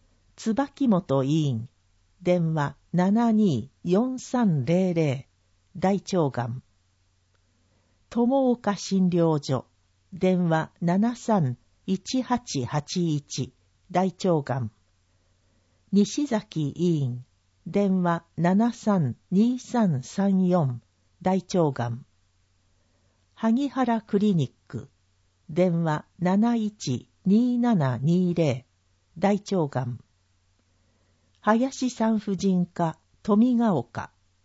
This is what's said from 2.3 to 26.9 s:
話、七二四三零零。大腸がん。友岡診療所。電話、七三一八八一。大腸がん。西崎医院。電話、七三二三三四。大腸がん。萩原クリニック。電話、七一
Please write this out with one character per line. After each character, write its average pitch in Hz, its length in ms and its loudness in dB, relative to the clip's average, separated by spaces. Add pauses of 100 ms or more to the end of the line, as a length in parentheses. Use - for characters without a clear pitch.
話、 147 220 -2 (160)
七 208 400 2
二 175 380 0 (140)
四 240 340 0
三 196 460 0
零 180 300 0
零。 143 320 0 (500)
大 185 200 0
腸 170 340 0
が 120 140 -6
ん。 123 180 -10 (1500)
友 247 440 2
岡 208 240 -2
診 185 340 0
療 165 320 2
所。 131 240 -4 (480)
電 180 340 0
話、 160 220 0 (100)
七 196 340 0
三 170 440 0 (280)
一 190 360 -4
八 240 420 -4
八 151 520 -2
一。 135 360 -8 (380)
大 180 200 0
腸 170 320 0
が 127 180 -4
ん。 110 100 -6 (1200)
西 202 340 2
崎 160 480 -4
医 165 260 0
院。 123 240 -4 (420)
電 190 360 0
話、 170 220 -2 (120)
七 190 360 2
三 127 440 0 (140)
二 233 280 2
三 190 440 0
三 190 440 0
四。 151 340 0 (400)
大 185 200 0
腸 170 320 0
が 120 160 -6
ん。 120 180 -10 (1300)
萩 240 340 0
原 240 320 0
ク - 180 -2
リ 208 160 2
ニ 147 140 0
ッ - 40 -16 (140)
ク。 - 220 -12 (600)
電 170 360 0
話、 151 220 -2 (120)
七 202 380 2
一 208 520 -6 (160)